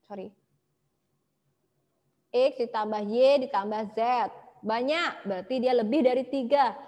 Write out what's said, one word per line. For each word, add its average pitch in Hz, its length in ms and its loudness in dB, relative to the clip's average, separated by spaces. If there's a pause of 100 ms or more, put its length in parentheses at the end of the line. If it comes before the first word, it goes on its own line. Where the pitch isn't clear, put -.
sorry. 196 240 -12 (2000)
X 254 380 0
ditambah 214 340 -4
Y 254 460 4
ditambah 214 320 -2 (160)
Z. - 20 -2 (640)
Banyak, 254 640 -2
berarti 196 320 -4
dia 254 160 2
lebih 240 320 2
dari 254 220 2
tiga. 269 480 2 (100)